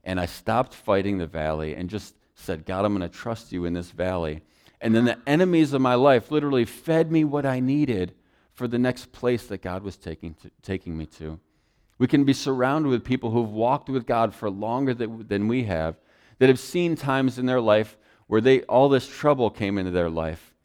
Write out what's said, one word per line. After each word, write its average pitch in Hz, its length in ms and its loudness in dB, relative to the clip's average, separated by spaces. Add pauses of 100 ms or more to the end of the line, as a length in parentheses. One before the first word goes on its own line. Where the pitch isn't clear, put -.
and 92 160 -6
I 87 60 -2
stopped - 480 -4
fighting 98 440 0
the 85 100 -4
valley 78 480 -4
and 87 140 -8
just - 260 -12 (200)
said, 80 300 -10
"God, 95 200 -2
I'm 104 80 2
gonna 90 160 -4
trust - 420 -10
you 87 140 -6
in 87 80 -4
this 87 180 -8
valley." 85 500 -4 (400)
And 113 140 2
then 117 100 4
the - 220 -2
enemies 160 460 2
of 135 80 0
my 123 140 2
life 127 360 4
literally 143 340 2
fed 160 460 -2
me 160 140 2
what 143 200 -2
I 127 140 0
needed 127 560 0 (380)
for 123 140 -6
the 120 120 -2
next 127 320 -2
place 123 360 -4
that 98 140 -10
God 92 220 -8
was 95 140 -10
taking 80 380 -12
to, - 160 -20 (100)
taking 90 360 -8
me 78 80 -8
to. 80 340 -14 (580)
We 123 100 2
can 143 160 4
be 135 100 4
surrounded 139 560 0
with 123 140 0
people 123 280 -2
who've 113 200 0
walked 120 380 -2
with 131 160 -4
God 113 280 0
for 107 160 -6
longer 117 440 -2
than, 113 340 -8
than 104 220 0
we 123 160 0
have, 82 320 -2 (400)
that 131 100 6
have 131 120 6
seen 175 360 -2
times 131 420 -2
in 127 80 -4
their 127 140 2
life 110 380 2 (300)
where 107 120 2
they, 131 240 6
all 131 240 4
this 135 180 2
trouble 135 440 0
came 101 280 -4
into 92 140 -4
their 87 180 0
life 80 440 -6 (120)